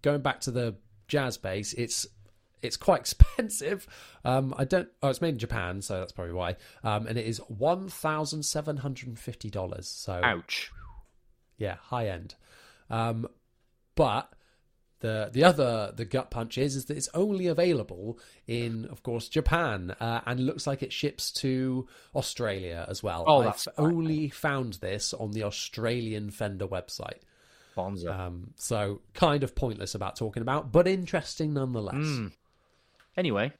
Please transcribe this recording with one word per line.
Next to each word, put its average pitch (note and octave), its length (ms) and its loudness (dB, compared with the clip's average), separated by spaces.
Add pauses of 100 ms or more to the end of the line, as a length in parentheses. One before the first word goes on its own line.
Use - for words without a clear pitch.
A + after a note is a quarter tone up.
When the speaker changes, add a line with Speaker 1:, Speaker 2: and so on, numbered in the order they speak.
Speaker 1:
going C#3+ 200 2
back C3 200 -2
to C3 100 -2
the A#2 240 -2 (320)
jazz C3+ 300 0
bass, G2 360 -4
it's, - 320 -2 (560)
it's A#2+ 140 -4
quite - 240 4
<laughs> - 20 -4
expensive. - 840 4 (380)
Um, C3 320 2
I C3+ 80 2
don't, F3+ 240 2 (120)
oh, C#3+ 80 2
it's C3 120 0
made E3+ 80 2
in B2+ 100 -2
Japan, G2 420 -4
so F#2+ 180 -4
that's F#2 120 -6
probably F2 220 -6
why. F2+ 240 -2 (260)
Um, A2 240 0
and A2+ 100 -2
it A2 80 -2
is A2+ 120 -2 (100)
one E3 400 0
thousand D#3 560 -2
seven D3+ 340 -2
hundred B2+ 400 -6
fifty - 320 -8
dollars. F#2 380 -6
So - 340 -6
Speaker 2:
Ouch. - 500 0 (840)
Speaker 1:
yeah, G#2 260 -2
high A#2 260 -2
end. F2+ 260 -8 (540)
Um, A2+ 380 0 (680)
but B2+ 380 4 (680)
the, A2 320 -2
the C3 120 6
other, B2 520 6
the A2+ 100 -4
gut - 260 -2
punch A2+ 260 -6
is, C3+ 180 0
is C3 100 -4
that D3 120 -6
it's - 160 -4
only F#3+ 320 2
available B2+ 720 2 (300)
in, A#2 380 -2
of - 180 -14
course, A#2 260 -4
Japan, C#3 680 2
uh, A#2 260 -2
and B2 140 0
looks C3 260 0
like C#3 160 -2
it C3 100 -4
ships - 420 -2
to C3 540 0 (280)
Australia F#2+ 720 -2
as G2 140 -6
well. E2+ 240 -2
Speaker 2:
Oh, D3 120 10
Speaker 1:
I've A#2 60 6
Speaker 2:
that's G#2 200 0
fine. - 120 -10
Speaker 1:
only D#3 520 4
found C3+ 460 -2
this G2+ 380 -4
on G#2+ 200 -4
the G#2+ 100 -2
Australian A2 880 -2
Fender G2+ 360 -4
website. - 520 -6 (560)
Speaker 2:
Bonza. F#2 360 -4
Speaker 1:
Um, F2+ 440 -8
so G#2 460 -2 (120)
kind D3 300 4
of - 100 -4
pointless G#2+ 400 -2
about F#2+ 220 -4
talking A2+ 260 -4
about, C3 300 -2
but F3 160 8
interesting F3 680 0
nonetheless. B2+ 420 -2
Speaker 2:
Mm. C3+ 360 -2 (840)
Anyway. C3+ 440 2